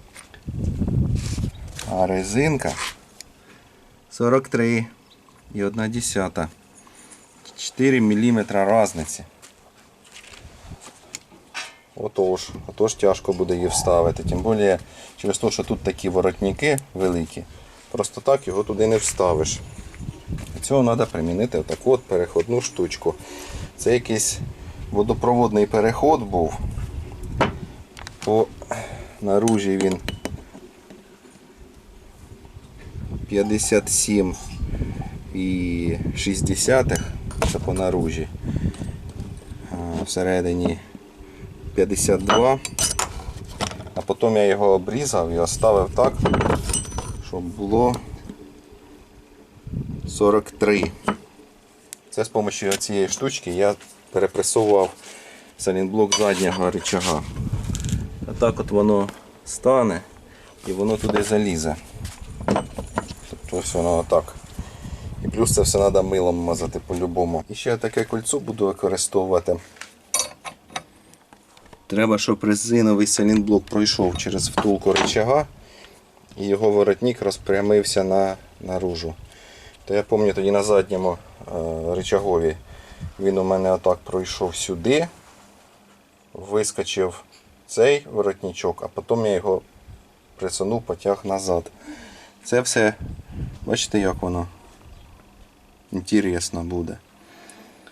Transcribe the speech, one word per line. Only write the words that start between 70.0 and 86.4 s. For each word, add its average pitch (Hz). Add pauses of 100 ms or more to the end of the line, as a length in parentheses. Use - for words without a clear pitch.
Треба, 107
щоб 104
резиновий 107
салінблок 104
пройшов 104
через 92
втулку 101
рычага 123 (920)
і 101
його 101
воротник 104
розпрямився 101
на, 95 (260)
наружу. 87 (720)
То -
я 101
пам'ятаю, 107
тоді 98
на 101
задньому, 95 (300)
е, - (440)
рычагові 92 (640)
він 98
у 95
мене 95
отак 90
пройшов 92
сюди, 113 (1300)
вискочив 98 (460)